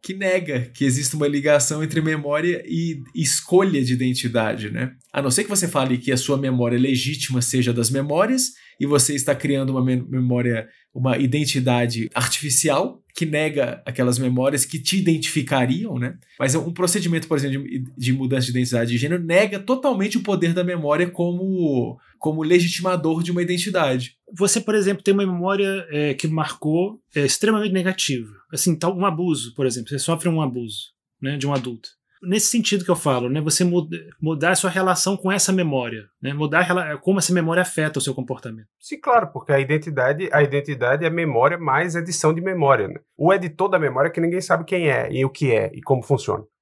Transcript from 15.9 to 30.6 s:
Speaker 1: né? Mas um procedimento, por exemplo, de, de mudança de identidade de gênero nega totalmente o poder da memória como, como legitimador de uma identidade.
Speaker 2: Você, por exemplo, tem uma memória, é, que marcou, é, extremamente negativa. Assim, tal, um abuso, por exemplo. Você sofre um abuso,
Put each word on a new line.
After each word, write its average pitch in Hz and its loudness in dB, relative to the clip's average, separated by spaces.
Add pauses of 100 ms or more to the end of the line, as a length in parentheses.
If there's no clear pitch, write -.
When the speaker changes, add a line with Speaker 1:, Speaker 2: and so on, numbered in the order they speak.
Speaker 1:
né? 123 -6 (220)
Mas 131 2
um 165 -2
procedimento, 170 0
por 160 0
exemplo, 139 -2
de, 127 -8 (120)
de 127 0
mudança 131 0
de 123 -4
identidade 120 0
de 120 0
gênero 165 -2
nega 190 2
totalmente 233 0
o - 0
poder 170 2
da 180 0
memória 170 0
como, 175 0 (180)
como 156 -2
legitimador 170 2
de 170 -4
uma 175 0
identidade. 175 -2 (180)
Speaker 2:
Você, 202 2
por 214 -2
exemplo, 202 0
tem 202 4
uma 196 2
memória, 190 -2
é, 147 0
que 143 -6
marcou, 160 -2 (160)
é, 151 0
extremamente 208 0
negativa. 147 -2 (180)
Assim, 165 0
tal, 170 -2
um 180 -2
abuso, 156 -2
por 139 -2
exemplo. 120 -4
Você 143 -6
sofre 165 -2
um 160 0
abuso, 120 -6 (280)